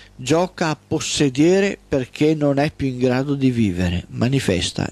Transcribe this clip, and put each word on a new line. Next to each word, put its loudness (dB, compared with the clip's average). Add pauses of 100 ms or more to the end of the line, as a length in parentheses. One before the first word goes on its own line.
(160)
gioca -2
a -4 (100)
possedere 0 (100)
perché 0
non 0
è 0
più -6
in -4
grado 0
di 2
vivere, 0
manifesta -2